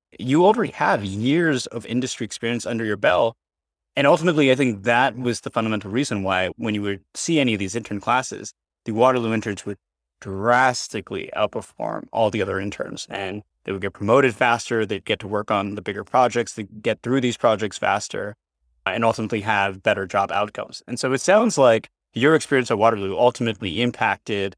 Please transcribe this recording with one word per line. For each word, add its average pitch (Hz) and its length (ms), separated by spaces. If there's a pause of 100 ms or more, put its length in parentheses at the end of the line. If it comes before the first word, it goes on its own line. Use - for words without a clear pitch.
(180)
you 143 280
already 220 260
have 151 320
years 131 640
of 117 180
industry 123 400
experience 117 400
under 117 200
your 104 120
belt. 135 400 (580)
And 139 120
ultimately, 156 440
I 127 40
think 120 300
that 120 340
was 123 220
the - 100
fundamental 110 400
reason 113 320
why 92 340
when 113 180
you 104 80
would 101 180 (140)
see 160 260
any 123 120
of 104 60
these 95 160
intern 107 260
classes, 113 540 (300)
the 113 80
Waterloo 117 420
interns 107 320
would 101 100 (440)
drastically 110 1160
outperform - 760
all 110 180
the 104 100
other 95 180
interns. - 520
And 98 320 (220)
they - 80
would 98 100
get 98 100
promoted 117 420
faster, 117 520
they'd 98 180
get - 140
to 95 100
work 104 220
on 101 240
the 101 80
bigger 101 220
projects, 120 500
they'd 107 280
get 110 200
through 127 180
these 123 160
projects 110 400
faster, 101 580 (520)
and 107 180
ultimately 110 380
have 98 400
better 101 240
job 98 260
outcomes. 104 540
And 120 120
so 131 140
it 135 80
sounds 214 380
like 117 320 (240)
your 139 200
experience 131 360
at 110 80
Waterloo 101 400
ultimately 110 640
impacted 104 760